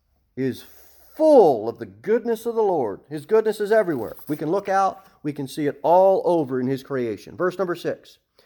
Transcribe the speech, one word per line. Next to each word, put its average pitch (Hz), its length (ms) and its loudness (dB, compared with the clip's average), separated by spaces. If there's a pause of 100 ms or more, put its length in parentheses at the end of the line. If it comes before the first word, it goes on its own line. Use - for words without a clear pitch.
(360)
is 127 300 -6 (500)
full 185 540 6
of 110 80 -10
the 113 80 -12
goodness 220 600 -4
of 233 80 -6
the 220 80 0
Lord." 151 440 -2
His 143 200 -12
goodness 214 320 0
is 208 120 -2
everywhere. 170 460 0 (100)
We 151 100 -4
can 151 120 -6
look 196 180 -2
out, 190 380 -2 (160)
we 147 120 -8
can 139 140 -8
see 147 200 -4
it 135 160 -6
all 185 420 4
over 139 340 0
in 123 60 -2
His 131 160 -2
creation. 113 560 -8
Verse 175 220 -4
number 185 160 -4
six. - 420 -10 (280)